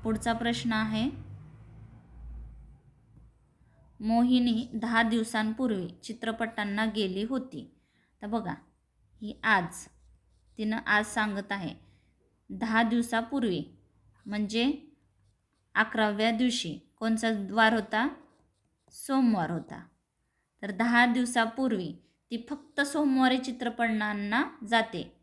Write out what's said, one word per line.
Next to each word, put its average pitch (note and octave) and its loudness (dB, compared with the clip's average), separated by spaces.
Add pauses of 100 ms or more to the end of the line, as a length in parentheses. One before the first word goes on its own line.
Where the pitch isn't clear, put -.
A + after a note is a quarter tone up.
पुढचा A3+ -2
प्रश्न A#3 -2
आहे, A3 0 (3000)
मोहिनी A#3+ 4
दहा A3+ 2
दिवसांपूर्वी A3 0
चित्रपटांना A3 -4
गेली G3+ -2
होती. B3 -6 (480)
तर G#3 -10
बघा, G#3 -4 (680)
ही G#3+ -12
आज, G3 2 (720)
तिनं G#3+ -2 (100)
आज G#3 2
सांगत G#3 -4
आहे. F#3+ -6 (760)
दहा A3 0
दिवसापूर्वी A#3 0 (600)
म्हणजे G#3+ -2 (840)
अकराव्या A3 2
दिवशी A3 0 (180)
कोणचा A3+ 0 (220)
वार A3 6
होता? A3 0 (840)
सोमवार A3+ 2
होता. - -6 (760)
तर G3+ -6
दहा A#3+ 6
दिवसापूर्वी A#3 0 (340)
ती A#3 -6
फक्त - -8
सोमवारी C4 4
चित्रपटांना A3+ -2 (240)
जाते. A3 0